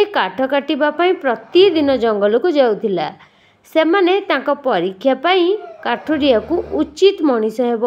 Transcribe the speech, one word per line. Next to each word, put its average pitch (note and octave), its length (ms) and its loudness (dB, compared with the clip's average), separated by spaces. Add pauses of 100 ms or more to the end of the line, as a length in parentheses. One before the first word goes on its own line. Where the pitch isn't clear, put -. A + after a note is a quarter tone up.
କାଠ C#4+ 320 -4 (100)
କାଟିବା C#4+ 420 0
ପାଇଁ F4 240 0
ପ୍ରତିଦିନ D#4+ 840 2
ଜଙ୍ଗଲକୁ G#3+ 540 0
ଯାଉଥିଲା। G#3+ 560 0 (640)
ସେମାନେ E4+ 480 2
ତାଙ୍କ D4 320 -2
ପରୀକ୍ଷା A#3 640 -2
ପାଇଁ F4 300 0 (380)
କାଠୁରିଆକୁ C4 720 0 (160)
ଉଚିତ G4 520 0
ମଣିଷ A3 380 0
ହେବ A#3+ 260 -2